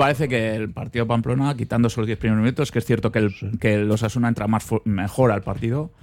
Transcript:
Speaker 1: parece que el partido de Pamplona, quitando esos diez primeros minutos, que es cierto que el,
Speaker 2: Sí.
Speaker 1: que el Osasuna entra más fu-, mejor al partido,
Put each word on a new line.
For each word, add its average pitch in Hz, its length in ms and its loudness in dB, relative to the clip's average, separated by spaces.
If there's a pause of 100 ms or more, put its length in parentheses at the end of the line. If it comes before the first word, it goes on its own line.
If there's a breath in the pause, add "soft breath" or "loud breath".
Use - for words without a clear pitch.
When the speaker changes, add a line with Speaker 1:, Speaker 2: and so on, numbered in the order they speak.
Speaker 1:
parece 143 240 2
que 113 280 0
el 107 140 -4
partido 113 360 -4
de - 20 -2
Pamplona, 123 480 0
quitando 117 320 0
esos 113 180 -2
diez 110 120 -4
primeros 110 240 2
minutos, 127 300 0
que 120 80 -2
es - 40 -2
cierto 117 280 0
que 113 80 2
el, 107 120 4
Speaker 2:
Sí. - 140 -10 (120)
Speaker 1:
que 110 160 2
el 104 160 2
Osasuna 117 380 0
entra 107 200 -2
más 110 160 0
fu-, 113 200 -2
mejor 104 480 2
al 101 100 -2
partido, 117 500 -4 (100)